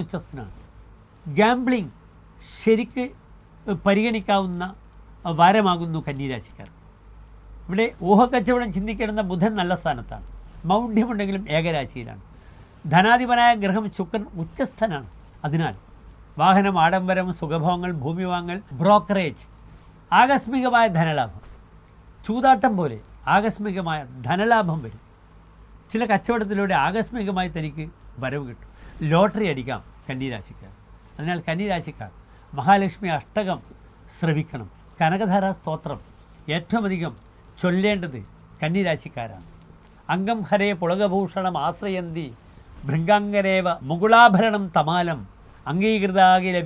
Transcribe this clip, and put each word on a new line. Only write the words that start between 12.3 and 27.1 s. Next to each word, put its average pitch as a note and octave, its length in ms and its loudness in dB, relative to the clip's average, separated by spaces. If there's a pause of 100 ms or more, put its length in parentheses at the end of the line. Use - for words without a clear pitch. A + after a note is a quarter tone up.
ധനാധിപനായ A#3+ 600 6 (100)
ഗ്രഹം G3 220 0 (120)
ശുക്രൻ G3+ 280 -6 (180)
ഉച്ചസ്ഥനാണ്. E3 680 -4 (380)
അതിനാൽ D3 280 -2 (680)
വാഹനം, F#3+ 440 4
ആഡംബരം, F#3 440 0 (100)
സുഖഭോഗങ്ങൾ, E3+ 520 -2 (120)
ഭൂമി E3 300 -4
വാങ്ങൽ, F3 260 -6 (220)
ബ്രോക്കറേജ്, G3 640 2 (760)
ആകസ്മികമായ B3 640 2 (120)
ധനലാഭം, D3 440 -2 (840)
ചൂതാട്ടം B3 540 4
പോലെ B2 180 -4 (360)
ആകസ്മികമായ F#3+ 640 -2 (260)
ധനലാഭം F#3+ 580 2
വരും. - 180 -16 (880)
ചില A3 200 -2
കച്ചവടത്തിലൂടെ G3+ 640 0 (120)
ആകസ്മികമായി G3 720 -4